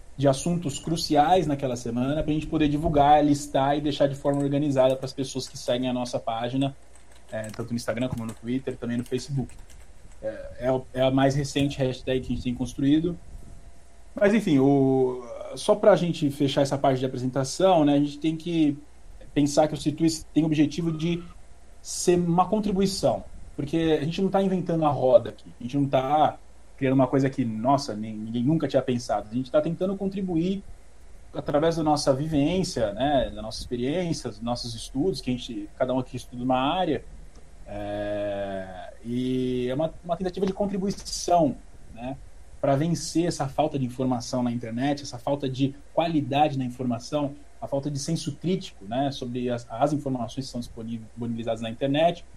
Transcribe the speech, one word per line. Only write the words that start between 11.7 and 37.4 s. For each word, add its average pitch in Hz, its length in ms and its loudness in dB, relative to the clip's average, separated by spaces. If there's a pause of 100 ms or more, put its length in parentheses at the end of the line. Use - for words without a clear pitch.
hashtag 131 420 0
que 123 120 -6
a - 20 0
gente 117 80 -4
tem 123 120 -2
construído. 143 600 0 (1040)
Mas, 202 140 6
enfim, 170 240 6
o, 135 640 6 (300)
só - 220 4
pra 208 180 8
gente 165 380 2
fechar 143 300 2
essa 139 140 2
parte 135 220 4
de 131 80 0
apresentação, 135 800 2
né, 143 100 6
a 143 40 6
gente 143 200 0
tem 160 180 0
que 160 400 2 (560)
pensar 147 360 4
que 151 60 -6
o - 20 -4
Situe 151 340 0 (240)
tem 151 80 4
o 165 40 2
objetivo 156 440 2
de 170 320 -2 (580)
ser - 380 2
uma 175 300 4
contribuição, 190 760 2 (320)
porque 160 460 2
a 143 40 -2
gente 165 160 -2
não 190 80 2
tá 190 140 2
inventando 175 420 0
a 151 40 4
roda 127 420 6
aqui, - 300 -14
a - 20 -8
gente 123 140 -4
não 143 100 4
tá 139 500 4 (420)
criando 131 160 2
uma 135 120 6
coisa 139 220 4
que, 135 160 -2
nossa, 117 500 0
nin-, 107 220 -8
ninguém 113 260 -4
nunca 156 240 2
tinha 139 140 2
pensado. 120 500 -2
A 107 40 -8
gente 131 160 -4
tá 151 100 4
tentando 170 360 -2
contribuir 190 640 -2 (720)
através 151 420 0
da 165 60 0
nossa 151 320 2
vivência, 147 800 0
né, 127 400 2
da 107 80 -10
nossa 110 180 -10
experiência, 139 720 -4
dos 104 100 -14
nossos 120 340 -6
estudos, 131 460 -4
que - 100 -6
a - 40 0
gente, 110 420 -8
cada 131 160 -2
um 131 60 0
aqui 127 180 -6
estuda 123 260 -12
uma 127 160 2
área, 156 460 0 (640)